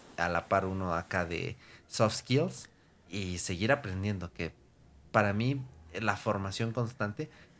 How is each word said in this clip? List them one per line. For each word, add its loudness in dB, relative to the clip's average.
a 2
la -2
par 4
uno -2
acá -2
de -4
Soft 2
Skills, 0
y -4
seguir 0
aprendiendo, 0
que -4
para 6
mí 2
la 2
formación -2
constante -4